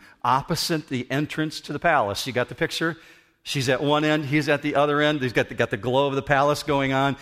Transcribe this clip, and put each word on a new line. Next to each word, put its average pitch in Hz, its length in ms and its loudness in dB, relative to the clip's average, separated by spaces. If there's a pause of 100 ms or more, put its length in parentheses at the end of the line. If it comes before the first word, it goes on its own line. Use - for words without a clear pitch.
(240)
opposite 147 680 0
the 127 200 -4
entrance 151 520 -4
to - 100 -12
the 143 80 -6
palace." 127 480 0
You 127 60 -4
got 123 160 0
the 123 60 -14
picture? 165 420 -4 (460)
She's 131 260 -2
at 127 120 2
one 147 220 2
end, 151 220 2
he's 147 240 0
at 147 140 0
the 147 120 -2
other 147 240 2
end. 151 220 2
He's 123 100 0
got 127 160 0
the, - 80 -12
got 117 140 0
the 123 80 -2
glow 127 300 2
of 135 80 -2
the 139 60 -2
palace 143 420 2
going 139 280 0
on. 135 300 2